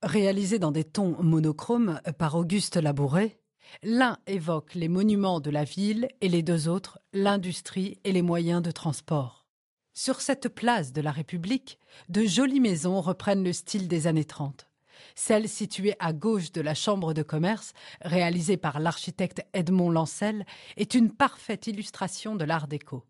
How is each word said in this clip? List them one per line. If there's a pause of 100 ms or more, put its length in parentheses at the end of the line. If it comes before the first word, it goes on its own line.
Réalisés
dans
des
tons
monochromes (200)
par
Auguste
Labouret, (440)
l'un (100)
évoque
les
monuments
de
la
ville (140)
et
les
deux
autres, (120)
l'industrie
et
les
moyens
de
transport. (460)
Sur
cette
place
de
la
République, (280)
de
jolies
maisons
reprennent
le
style
des
années
trente. (460)
Celle
située
à
gauche
de
la
chambre
de
commerce, (280)
réalisée
par
l'architecte (120)
Edmond
Lancel, (320)
est
une
parfaite
illustration
de
l'art
déco.